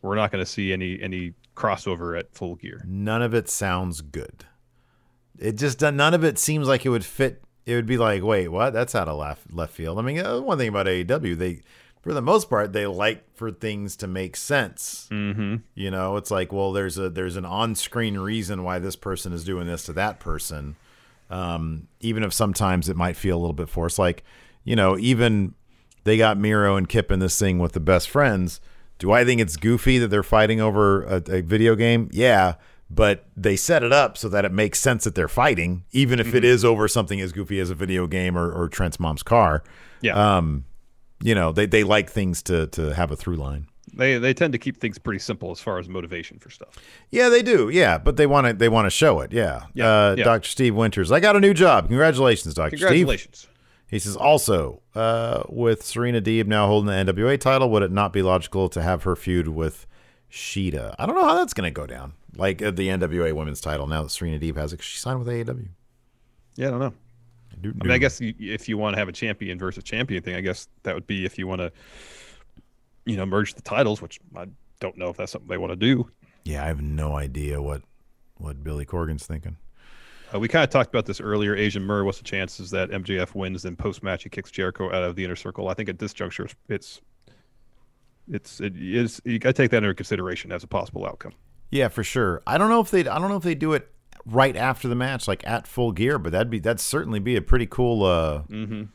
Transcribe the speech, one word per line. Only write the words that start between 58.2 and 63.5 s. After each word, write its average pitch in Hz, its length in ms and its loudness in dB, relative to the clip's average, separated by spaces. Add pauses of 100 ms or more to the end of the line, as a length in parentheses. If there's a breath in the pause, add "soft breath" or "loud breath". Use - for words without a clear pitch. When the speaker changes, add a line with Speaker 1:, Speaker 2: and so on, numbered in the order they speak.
Speaker 2:
logical 92 460 0
to 87 120 -4
have 85 220 0
her 90 120 0
feud 87 320 -2
with 80 380 -4 (460 soft breath)
Shida?" - 680 -6
I 131 60 -4
don't 247 100 -2
know 370 100 4
how 311 100 4
that's 359 180 0
gonna 87 180 -4
go 73 160 -10
down. 65 260 -14 (220)
Like, 95 280 -2
uh, 104 80 0
the 95 180 -2
N 95 100 0
W 85 240 0
A 80 100 0
women's 76 280 -6